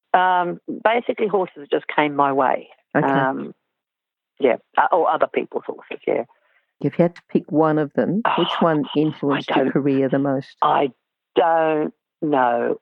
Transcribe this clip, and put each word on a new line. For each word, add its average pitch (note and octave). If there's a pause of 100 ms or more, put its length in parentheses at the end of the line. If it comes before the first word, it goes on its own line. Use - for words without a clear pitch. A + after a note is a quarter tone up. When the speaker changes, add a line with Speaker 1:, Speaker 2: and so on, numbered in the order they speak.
(140)
Speaker 1:
Um, F3+ (240)
basically, A#3
horses F3
just D3+
came D3
my C#3
way. C3+ (260)
Speaker 2:
Okay. C#3
Speaker 1:
Um, C3+ (840)
yeah, B2 (200)
uh, D3
or E3
other D#3
people's -
horses, -
yeah. - (580)
Speaker 2:
If -
you F3
had E3+
to -
pick -
one D#3
of D3
them, C#3+
Speaker 1:
Oh, -
Speaker 2:
which F3
one D#3 (100)
Speaker 1:
I D3
Speaker 2:
influenced C#3+
your C#3
Speaker 1:
don't, C3
Speaker 2:
career C3+
the C#3
most? C#3
Speaker 1:
I C#3+ (440)
don't D#3+ (280)
know. B2